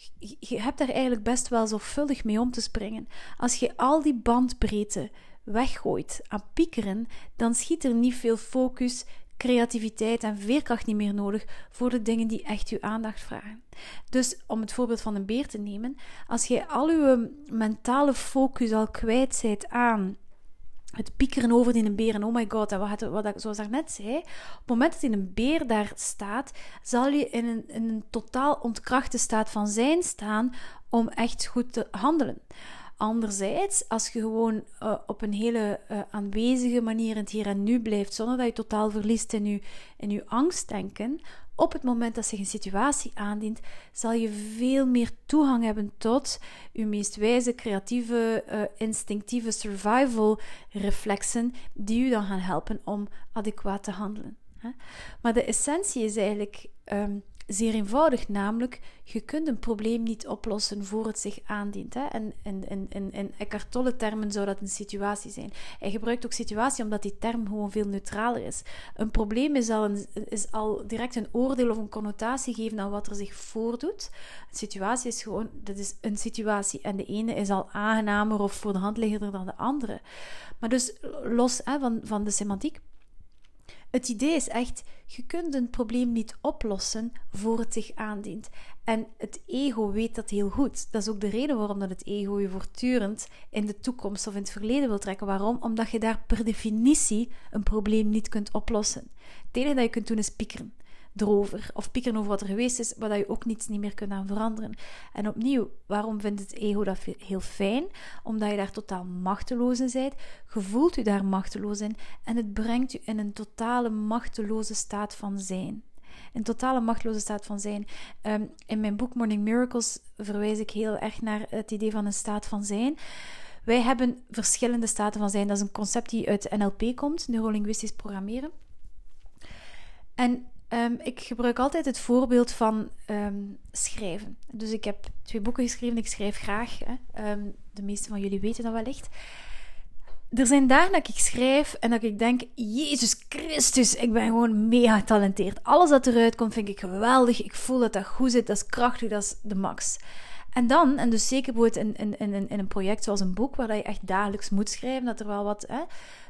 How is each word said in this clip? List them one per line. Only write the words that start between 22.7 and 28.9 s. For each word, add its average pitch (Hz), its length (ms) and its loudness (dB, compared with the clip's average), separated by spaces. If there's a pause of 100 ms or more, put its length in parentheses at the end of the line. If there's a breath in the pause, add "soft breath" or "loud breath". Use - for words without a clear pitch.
en 190 80 0
wat, 202 220 -2
wat 208 240 -2
ik, 208 100 -2
zoals 214 240 -6
ik 208 100 -4
net 302 220 -2
zei, 220 260 -4
op 339 60 -4 (340 loud breath)
het - 100 -16
moment 254 240 4
dat - 100 -4
die 254 100 2
een 196 220 0
beer 285 340 2
daar 208 280 2
staat, 208 560 -6 (300 loud breath)
zal 247 260 2
je 285 220 2
in 233 160 -2
een, 233 220 -2
in 226 220 -2
een 220 200 -2
totaal - 440 0
ontkrachte 247 640 0